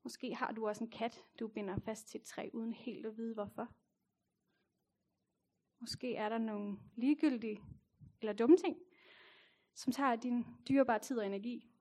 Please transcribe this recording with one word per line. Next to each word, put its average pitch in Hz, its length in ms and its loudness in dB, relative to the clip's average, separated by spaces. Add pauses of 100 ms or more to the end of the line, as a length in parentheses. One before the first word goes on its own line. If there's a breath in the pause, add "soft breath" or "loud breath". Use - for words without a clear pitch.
Måske 247 320 -6
har - 160 -2
du 220 160 -4
også 208 160 -2
en 226 80 -8
kat, - 340 -6 (140)
du 226 80 -4
binder 208 320 -4
fast 214 280 -8
til 220 140 -10
et - 40 -20
træ, - 280 -8
uden 226 200 -6
helt - 320 -10
at 220 120 -8
vide 226 160 -6
hvorfor. 208 420 -8 (2000)
Måske 240 360 -6
er 214 140 -2
der 226 80 0
nogle 208 420 -4 (160)
ligegyldige 240 680 2 (560)
eller 214 140 -2
dumme 240 240 10
ting, 370 200 0 (960 loud breath)
som - 200 -2
tager 262 220 2
din 240 300 0 (240)
dyrebare 247 300 6
tid 240 200 -2
og 202 60 0
energi. 202 560 -4